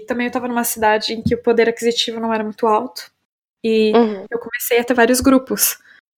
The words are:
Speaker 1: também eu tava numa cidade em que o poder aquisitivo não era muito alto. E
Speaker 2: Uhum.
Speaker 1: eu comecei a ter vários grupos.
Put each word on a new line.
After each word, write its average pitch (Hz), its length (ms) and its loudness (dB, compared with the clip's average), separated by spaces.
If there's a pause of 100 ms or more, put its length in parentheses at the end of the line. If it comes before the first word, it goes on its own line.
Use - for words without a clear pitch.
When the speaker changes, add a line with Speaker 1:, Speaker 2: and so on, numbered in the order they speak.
Speaker 1:
também 247 200 -4
eu 240 40 -6
tava 247 160 -4
numa 240 160 -2
cidade 220 500 0
em 226 80 -8
que 240 140 0
o 233 60 -4
poder 233 280 2
aquisitivo 226 500 -2
não 226 140 -2
era 214 100 -2
muito 214 240 -4
alto. 226 440 -2 (520)
E 220 320 2
Speaker 2:
Uhum. 214 340 2
Speaker 1:
eu - 100 -6
comecei - 400 -2
a 240 40 0
ter 247 100 -2
vários 247 280 4
grupos. 262 560 0 (420)